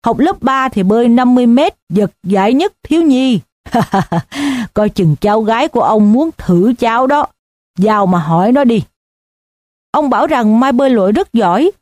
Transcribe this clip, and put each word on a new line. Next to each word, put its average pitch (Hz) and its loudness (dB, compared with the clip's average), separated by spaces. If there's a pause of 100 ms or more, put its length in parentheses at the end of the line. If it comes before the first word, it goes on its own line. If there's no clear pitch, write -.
Học 233 -2
lớp 370 -2
ba 262 -2
thì 214 -4
bơi 220 2
năm 247 2
mươi 247 2
mét, 269 2 (180)
giật 214 0 (120)
giải 196 0
nhất 349 -2 (100)
thiếu 330 0
nhi. 262 2 (320)
<laughs> 233 0 (960)
Coi 214 0
chừng 170 0
cháu 208 0
gái 226 -2
của - -2
ông 208 2
muốn 294 0
thử 185 0
cháu 233 0
đó. 285 0 (520)
Vào 202 0
mà 180 0
hỏi 170 0
nó 285 2
đi." 233 0 (1080)
Ông 294 -2
bảo 240 0
rằng 233 0
Mai 269 0
bơi 269 0
lội 208 0
rất 359 -2
giỏi. 226 0 (120)